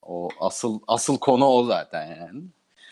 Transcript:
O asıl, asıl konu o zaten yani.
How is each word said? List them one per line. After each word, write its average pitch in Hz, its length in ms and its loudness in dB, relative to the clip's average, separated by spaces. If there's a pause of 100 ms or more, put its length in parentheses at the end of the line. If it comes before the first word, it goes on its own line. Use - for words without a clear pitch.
O 87 280 -8 (100)
asıl, 107 480 -2
asıl 120 320 0
konu 131 260 4
o 127 180 6
zaten 85 420 -4 (100)
yani. 87 260 -16 (500)